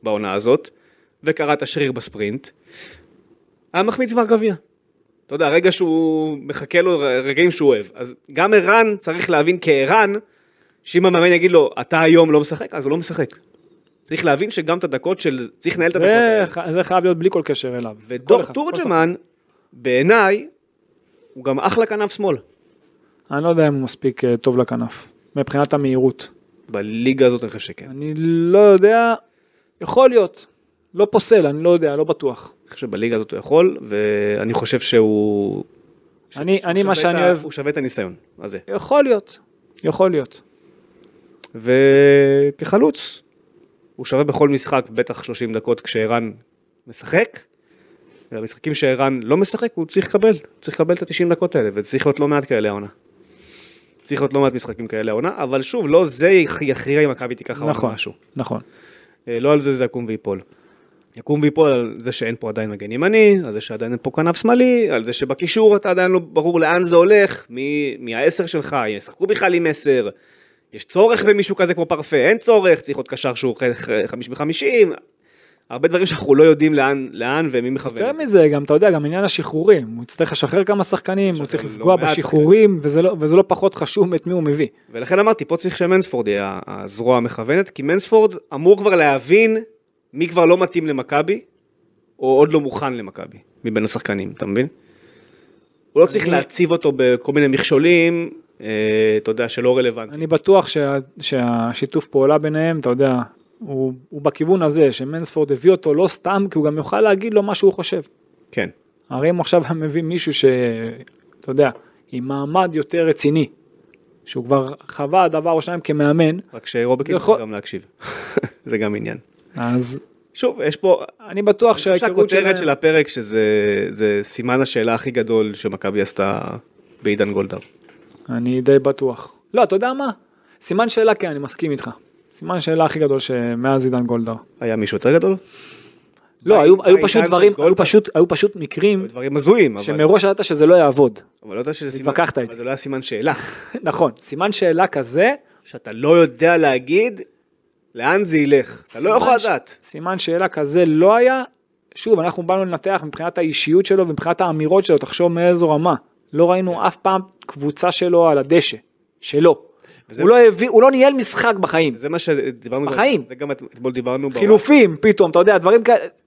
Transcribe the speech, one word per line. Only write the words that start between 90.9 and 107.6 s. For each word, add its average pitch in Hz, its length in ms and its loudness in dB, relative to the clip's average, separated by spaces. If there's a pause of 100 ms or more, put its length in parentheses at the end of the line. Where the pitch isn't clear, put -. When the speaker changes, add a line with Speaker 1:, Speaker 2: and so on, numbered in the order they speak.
Speaker 1:
או 131 80 -6 (120)
עוד 151 140 4
לא 156 80 2
מוכן 135 320 -6
למכבי, 98 460 -14 (260)
מבין 110 200 -2
השחקנים, 101 520 -6
אתה - 100 -8
מבין? 110 200 -2 (1300)
הוא - 80 4
לא 180 60 6
צריך 160 180 -2
Speaker 2:
אני 170 80 -2
Speaker 1:
להציב 156 380 -2
אותו 165 260 0
בכל 127 360 0
מיני 147 160 4
מכשולים, 170 840 2 (340)
אה, 107 40 -10 (480)
אתה 107 140 -4
יודע, 117 180 -4
שלא 127 300 0
רלוונטי. 120 380 -4
Speaker 2:
אני 156 100 -8
בטוח 175 420 2
שה-, 139 300 -2 (220)
שהשיתוף 120 840 -4
פעולה 143 340 2
ביניהם, 156 420 -2
אתה 123 100 -2
יודע, 131 240 2 (440)
הוא, 135 340 -6 (160)
הוא 147 140 -16
בכיוון 160 400 0
הזה, 151 300 2
שמנספורד 151 600 -6
הביא 135 180 2
אותו 160 240 2
לא 180 140 2
סתם, 196 420 -4
כי - 80 -4
הוא 151 80 0
גם 151 100 -2
יוכל 156 240 -4
להגיד 214 340 0
לו 208 80 2
מה 202 120 -6
שהוא 196 180 2